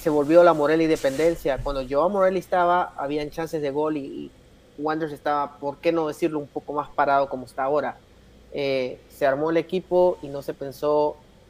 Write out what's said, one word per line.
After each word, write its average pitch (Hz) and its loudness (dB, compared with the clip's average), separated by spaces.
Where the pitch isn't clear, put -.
se - -4
volvió 151 6
la 170 8
Morelli 156 2
dependencia. 151 0
Cuando 135 -4
Joao 143 2
Morelli 190 2
estaba, 175 0
habían 147 -6
chances 160 -6
de 143 -4
gol 151 -2
y, - -8
y 143 -12
Wanderers 156 -4
estaba, 143 -4
por 143 -8
qué 170 0
no 160 0
decirlo, 156 -4
un 143 -6
poco - -10
más 143 -4
parado 139 2
como 131 -8
está 135 -8
ahora. 135 -2
Eh, 135 -4
se 147 0
armó 143 2
el 165 0
equipo 180 0
y 143 -12
no 139 -10
se 151 -8
pensó 147 0